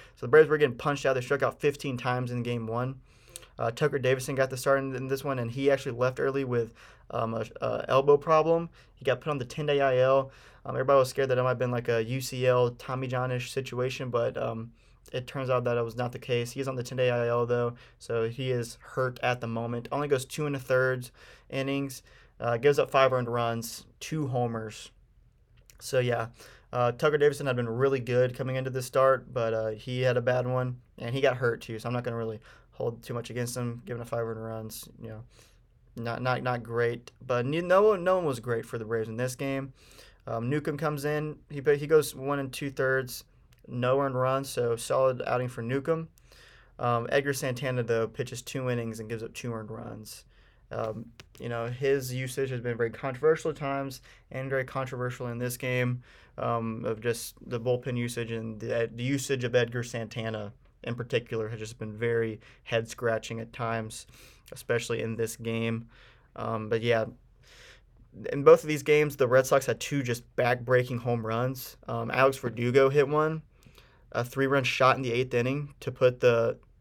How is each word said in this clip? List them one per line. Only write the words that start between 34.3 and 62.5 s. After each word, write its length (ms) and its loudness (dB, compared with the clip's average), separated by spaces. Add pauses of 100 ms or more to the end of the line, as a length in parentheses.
runs, 440 -10 (140)
you 80 -10
know, 140 -14 (720)
not, 240 -6
not, 200 0
not 220 -4
great. 480 -2 (100)
But 240 0
ne-, 160 0
no 200 6
one, 220 4
no 120 2
one 100 0
was 140 -2
great 260 -4
for 120 -8
the 80 -8
Braves 240 -2
in 80 -8
this 180 -4
game. 380 -6 (520)
Um, 240 -4
Newcomb 280 -2
comes 260 -4
in, 340 -2 (120)
he, 120 -10 (140)
he 100 -2
goes 300 4
one 240 -2
and 120 -4
two 200 -6
thirds, 540 0 (420)
no 320 2
earned 160 0
runs, 340 0
so 280 0
solid 500 2
outing 220 0
for 120 -10
Newcomb. 460 -2 (720)
Um, 320 0
Edgar 220 2
Santana, 500 -2
though, 240 2
pitches 340 -8
two 280 -4
innings 320 -4
and 80 -10
gives 120 -6
up 120 -10
two 200 -6
earned 160 -8
runs. 540 -14 (480)
Um, 360 -6 (320)
you 100 -8
know, 180 -4
his 440 0
usage 380 -4
has 120 -6
been 160 -2
very 120 2
controversial 600 2
at 60 -6
times 440 -4 (300)
and 180 -6
very 140 0
controversial 640 -6
in 100 -6
this 200 -4
game, 440 0 (380)
um, 460 -2
of 160 -4
just 340 -4 (120)
the 120 -4
bullpen 360 -2
usage 360 -4
and 280 -6
the, 320 -2
the 120 -8
usage 400 -2
of 100 -2
Edgar 300 2
Santana 720 -6 (300)
in 120 -4
particular 540 -4
has 100 -8
just 180 -12
been 160 -8
very 460 -2 (240)